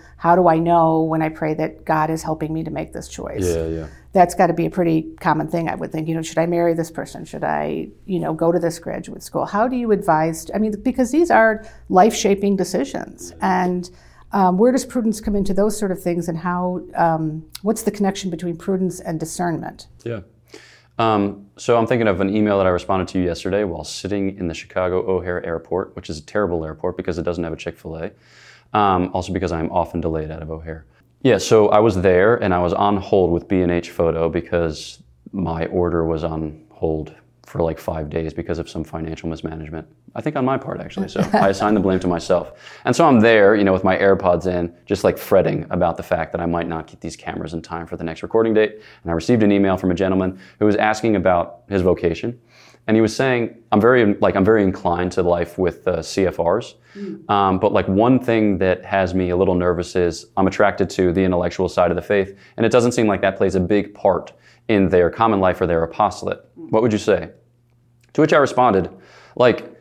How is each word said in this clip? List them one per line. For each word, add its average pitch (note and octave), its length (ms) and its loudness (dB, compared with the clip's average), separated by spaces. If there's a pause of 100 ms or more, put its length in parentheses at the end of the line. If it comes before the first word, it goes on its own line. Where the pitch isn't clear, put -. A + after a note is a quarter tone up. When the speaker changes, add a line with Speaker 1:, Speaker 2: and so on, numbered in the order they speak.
(160)
Speaker 1:
How E3+ 180 2
do F3 140 4
I D#3+ 120 4
know E3 440 2
when D#3+ 180 -2
I D#3 60 0
pray D#3 280 -4
that D#3 280 -6
God D#3 260 -2
is D#3+ 140 -6
helping D#3 300 -6
me D#3+ 100 -6
to D#3+ 80 -10
make D#3 220 -10
this - 160 -12
choice?" - 360 -8
Speaker 2:
Yeah, E2 220 -2
yeah. D#2+ 200 -6 (260)
Speaker 1:
That's F3 200 4
gotta E3+ 200 2
be E3 140 -2
a - 20 -2
pretty D#3+ 400 -2 (100)
common D#3 280 -2
thing, E3 200 -4
I - 80 -4
would E3 160 -10
think. D#3 160 -6
You E3 80 -4
know, E3 60 -4
"Should D#3+ 160 -6
I E3 80 0
marry E3+ 280 0
this E3 160 -4
person? - 360 -12
Should D3+ 180 -10
I, - 460 -4 (160)
you F#3 140 -4
know, E3 140 -4
go E3 180 0
to F3 80 0
this E3 200 -4
graduate - 440 -12
school?" - 220 -6
How G#3 220 -2
do B3+ 80 -4
you A#3+ 160 -2
advise? D#3+ 640 0
I - 20 -2
mean, G#3+ 240 0
because B3+ 300 0
these E4+ 180 2
are A3 360 4 (240)
life-shaping G3+ 680 4
decisions. - 800 -6
Speaker 2:
Yeah. F#3 280 0
Speaker 1:
And, F3+ 240 -4 (420)
um, F#3 260 2
where A#3+ 140 6
does B3+ 140 0
prudence A3 340 -2
come G3+ 160 -4
into G3 180 0
those G3+ 240 0
sort G3 140 -4
of F3 100 -6
things? F3 280 -2
And E3 80 -4
how, F3+ 440 -4 (140)
um, D#3+ 480 0 (180)
what's A3 220 -2
the G#3 80 0
connection G3 380 -2
between E3+ 260 -6
prudence F#3 440 -4
and E3 200 -8
discernment? - 680 -6 (180)
Speaker 2:
Yeah. A#2 160 -8 (800)
Um, G#2 480 0 (100)
so A#2+ 180 0
I'm A2+ 120 2
thinking A#2 200 2
of F#2+ 140 2
an F#2+ 140 0
email G#2 240 2
that F#2+ 80 4
I - 20 4
responded F2+ 400 0
to F#2+ 100 -2
yesterday F2+ 440 -2
while E2 200 -6
sitting G2 540 -6
in F#2 100 -6
the E2 60 -4
Chicago F#2 560 -2
O'Hare F2+ 340 -2
Airport, E2+ 520 -6
which - 120 -14
is D2+ 120 -8
a - 40 -18
terrible F2 400 -2
airport D#2 340 -8
because F2 200 -6
it E2 60 -6
doesn't E2+ 200 -4
have E2 80 -6
a D#2+ 60 -6
Chick-fil-A, D#2+ 540 -12 (640)
um, F#2 340 2
also F#2 220 -4
because F2 180 -2
I'm D#2+ 200 -4
often E2+ 300 -2
delayed D#2+ 280 -4
out D#2+ 140 -12
of D#2 80 -10
O'Hare. D#2+ 340 -12 (380)
Yeah, A#2+ 160 6
so G#2+ 300 6
I G#2+ 100 6
was G#2 220 4
there F#2+ 340 6
and G2+ 180 0
I F2 60 2
was F2+ 140 0
on G2+ 240 2
hold F#2 340 2
with E2+ 160 -2
B F#2 140 2
and F2 100 2
H E2+ 180 -2
Photo E2 400 0
because E2 720 -4 (300)
my E2 360 -4
order E2+ 380 0
was D#2+ 180 -4
on D#2+ 460 -6
hold D#2 460 -6 (300)
for, - 160 -6
like, D#2+ 160 -2
five D#2+ 320 -6
days D#2+ 240 -6
because E2+ 240 -6
of E2+ 120 -8
some E2 140 -8
financial D#2+ 460 -10
mismanagement. D#2+ 580 -10 (280)
I A2+ 60 -8
think D3+ 140 -6
on B2+ 100 -2
my C3 120 -2
part, - 220 -8
actually. F#3+ 280 -10
So - 120 -6 (140)
I G2 160 4
Speaker 1:
<laughs> G2 60 0
Speaker 2:
assigned G#2+ 200 0
the G2 60 2
blame F#2+ 180 2
to F#2+ 80 -2
myself. - 460 -2 (320)
And B2+ 100 2
so E3+ 100 4
I'm C3 140 6
there, A2 360 8
you G2+ 80 4
know, F#2+ 100 4
with F#2 100 0
my F#2 140 2
AirPods F#2 500 2
in, F2 260 -4 (120)
just, - 180 -2
like, F#2+ 140 2
fretting E2+ 520 2
about F2+ 280 0
the - 60 -12
fact E2 280 -4
that F2 100 -6
I E2+ 40 -4
might E2+ 220 -2
not E2 200 -8
get - 140 -20
these E2+ 140 -12
cameras E2+ 380 -10
in E2 80 -8
time E2 240 -10
for F2 100 -12
the E2+ 80 -12
next E2 200 -10
recording A2+ 300 0
date. G#2+ 280 2 (220)
And E2+ 80 -6
I - 20 0
received G#2+ 300 2
an G#2 80 6
email F#2+ 260 2
from F#2 140 0
a - 20 2
gentleman F#2 460 0 (200)
who G#2+ 60 2
was G#2 120 4
asking G#2+ 380 0
about F2+ 540 0
his G2 120 0
vocation. F2+ 580 0 (480)
And A2 100 4
he A2 40 6
was G#2+ 140 2
saying, B2 400 -2 (160)
"I'm G#2+ 80 4
very, A2+ 360 6
like, G2 200 2
I'm F#2+ 100 4
very A2 180 6
inclined F2+ 500 0
to F#2 100 0
life E2+ 340 0
with, F2+ 300 -2
uh, E2+ 140 -2
C F#2+ 240 -2
F F2 140 -2
Rs. F#2 360 0 (200)
Speaker 1:
Mm. G3+ 340 -12
Speaker 2:
Um, G2 300 2
but, G#2 120 2
like, F#2+ 160 0
one A#2 320 4
thing G#2+ 400 0
that F#2 240 0
has F#2+ 300 -2
me F#2 160 0
a F2 80 0
little F#2 180 2
nervous F2 400 -2
is F2 320 -2 (100)
I'm F#2+ 100 2
attracted F#2+ 440 0
to F2+ 200 2
the F#2 100 0
intellectual F2 480 -2
side F2 220 2
of E2+ 60 -2
the F2+ 40 -6
faith. G2 340 -2 (220)
And A#2 80 0
it A2 60 2
doesn't B2 220 4
seem A2+ 140 2
like F#2+ 140 0
that F#2+ 140 0
plays F#2+ 200 0
a F#2 40 4
big G2 340 0
part F2+ 400 0 (360)
in G2 200 4
their F2 200 4
common A2+ 300 2
life F#2 220 2
or F2+ 60 0
their E2 160 0
apostolate. F#2+ 560 -2 (180)
Speaker 1:
Mm. D#3+ 140 -10
Speaker 2:
What A2 100 2
would A#2+ 100 2
you G#2+ 60 0
say?" F2+ 320 0 (840)
To C#3+ 80 0
which D#3 120 4
I D#3+ 40 6
responded, B2 520 2 (460)
like, - 460 2